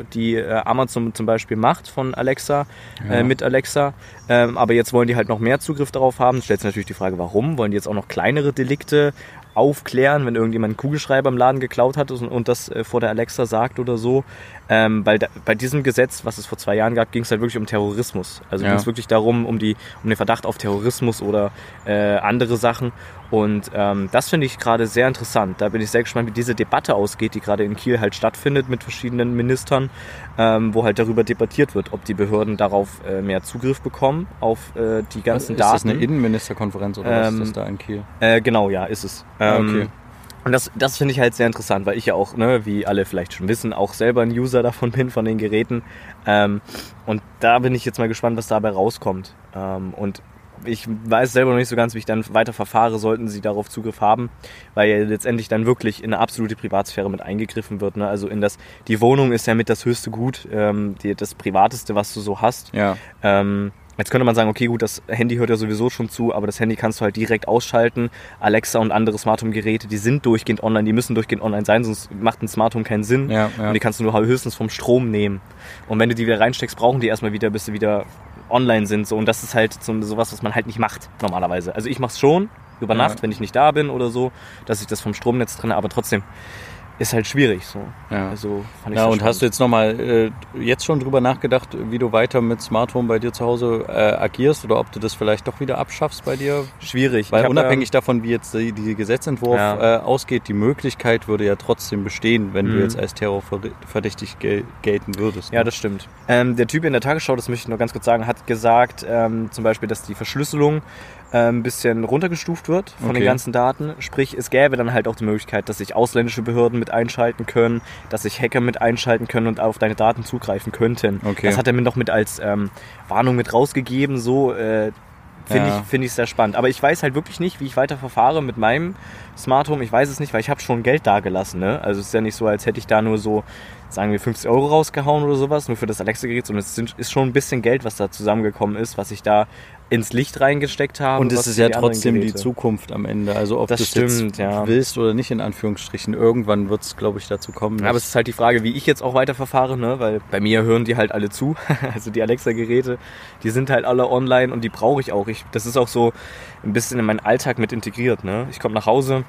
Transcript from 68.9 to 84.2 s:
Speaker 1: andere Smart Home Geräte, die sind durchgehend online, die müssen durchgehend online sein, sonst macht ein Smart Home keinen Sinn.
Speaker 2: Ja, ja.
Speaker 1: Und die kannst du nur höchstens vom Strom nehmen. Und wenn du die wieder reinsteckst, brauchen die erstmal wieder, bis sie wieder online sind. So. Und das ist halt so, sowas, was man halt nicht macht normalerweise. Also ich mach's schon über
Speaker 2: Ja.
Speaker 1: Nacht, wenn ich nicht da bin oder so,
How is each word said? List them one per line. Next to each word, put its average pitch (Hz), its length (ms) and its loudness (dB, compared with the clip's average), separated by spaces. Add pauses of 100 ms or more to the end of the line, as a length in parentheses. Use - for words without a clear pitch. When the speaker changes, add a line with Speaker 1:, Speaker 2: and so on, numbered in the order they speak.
Speaker 1:
andere 110 260 2
Smart 110 240 0
Home 113 80 -2
Geräte, 110 380 -2
die 107 80 -4
sind 120 280 0
durchgehend 110 380 2
online, 110 220 2
die 110 80 2
müssen 117 240 0
durchgehend 110 260 -2
online 104 220 -2
sein, 110 180 4
sonst 110 320 -6
macht 110 260 -2
ein 113 60 -4
Smart 110 300 0
Home 110 80 -2
keinen 107 180 -2
Sinn. 131 280 0
Speaker 2:
Ja, 107 280 2
ja. 107 80 -4
Speaker 1:
Und 107 80 0
die 110 60 2
kannst 110 180 -2
du 113 60 -2
nur 110 100 2
höchstens 117 400 2
vom 110 160 -4
Strom 123 400 2
nehmen. 101 300 -2 (480)
Und 110 100 0
wenn 113 100 4
du 120 60 0
die 117 100 -2
wieder 113 140 2
reinsteckst, 120 380 2
brauchen 123 240 2
die 117 80 2
erstmal 107 240 0
wieder, 107 180 0
bis 107 140 -4
sie 110 80 -8
wieder 104 320 0 (460)
online 117 360 4
sind. 104 200 0
So. 110 100 -2
Und 107 80 0
das 110 200 0
ist - 100 -10
halt 113 280 0
so, 110 200 -4
sowas, 107 280 -2
was 107 120 -10
man 104 120 -4
halt 98 120 -2
nicht 110 120 -8
macht - 300 -4 (140)
normalerweise. 90 520 -2
Also 107 140 -6
ich 127 100 -4
mach's 123 200 -4
schon 175 320 4 (320)
über 107 100 -2
Speaker 2:
Ja. 110 60 4
Speaker 1:
Nacht, 107 240 0
wenn 110 100 -2
ich 101 80 -8
nicht 107 160 -4
da 147 140 6
bin 147 180 0
oder 123 220 -2
so, 123 200 0 (360)